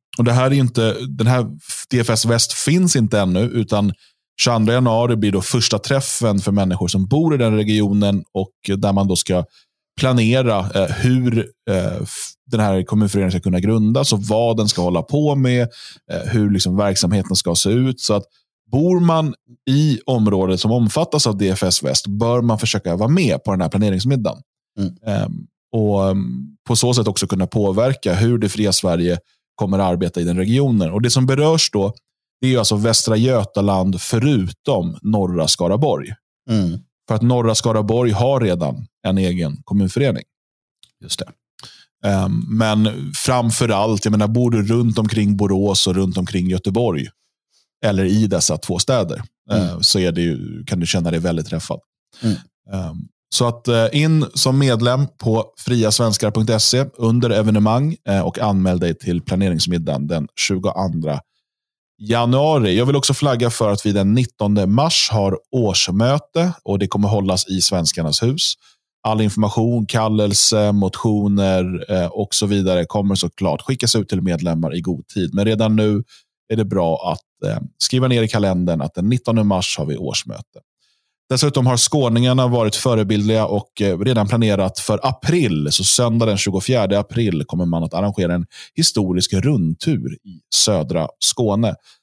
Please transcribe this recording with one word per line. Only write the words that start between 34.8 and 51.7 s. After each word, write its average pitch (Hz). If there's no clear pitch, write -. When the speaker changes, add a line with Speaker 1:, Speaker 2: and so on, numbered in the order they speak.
Speaker 1:
norra 90
Skaraborg. 95
Speaker 2:
Mm. 95
Speaker 1:
För 113
att 107
norra 120
Skaraborg 113
har 123
redan 87
en 95
egen 90
kommunförening. 101
Speaker 2:
Just -
det. -
Speaker 1:
Ehm, 98
men 110
framför 120
allt, 107
jag 107
menar, 104
bor 120
du 110
runt 113
omkring 104
Borås 98
och 92
runt 92
omkring 92
Göteborg, 92
eller 98
i 104
dessa 87
två 87
städer, 101
Speaker 2:
Mm. 95
Speaker 1:
eh, 87
så -
är 90
det 85
ju, 82
kan 90
du 85
känna 85
dig 82
väldigt 82
träffad. -